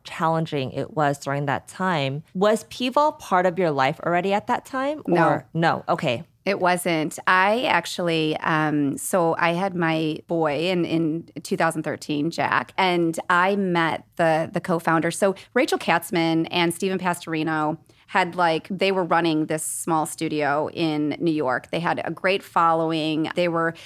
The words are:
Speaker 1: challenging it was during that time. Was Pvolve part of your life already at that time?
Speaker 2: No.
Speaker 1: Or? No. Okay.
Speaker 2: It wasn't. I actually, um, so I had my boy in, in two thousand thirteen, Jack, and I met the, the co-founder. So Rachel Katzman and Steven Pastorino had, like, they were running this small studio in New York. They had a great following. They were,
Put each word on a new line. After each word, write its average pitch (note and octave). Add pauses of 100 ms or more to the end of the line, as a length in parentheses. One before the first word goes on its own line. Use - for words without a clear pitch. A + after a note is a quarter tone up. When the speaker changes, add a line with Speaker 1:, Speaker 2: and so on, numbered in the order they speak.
Speaker 1:
challenging D#3+
it -
was C#3+
during C#3+
that C3+
time. D3+ (120)
Was G#3+
Pvolve D4
part F#3
of E3+
your F3
life C#3
already F3
at G#3+
that -
time? C#4
Speaker 2:
No. E3
Speaker 1:
Or? C#3
No. D#3+
Okay. D3+ (180)
Speaker 2:
It F#3+
wasn't. F3
I G3
actually, E3
um, D3+
so E3
I E3+
had F#3
my D#3+
boy D#3+
in, F3+
in E3 (140)
two F#3+
thousand E3
thirteen, D3+
Jack, -
and F3 (120)
I F#3
met E3+ (100)
the, D#3+
the F3
co-founder. E3+
So G3 (180)
Rachel D4+
Katzman E3
and E3+
Steven F#3+
Pastorino D#3+ (320)
had, F#3
like, E3
they G3
were F#3
running E3
this D#3+
small D#3+
studio D3
in D3+
New E3
York. B2+
They E3
had E3
a E3
great F#3+
following. D#3+
They F3
were, E3 (120)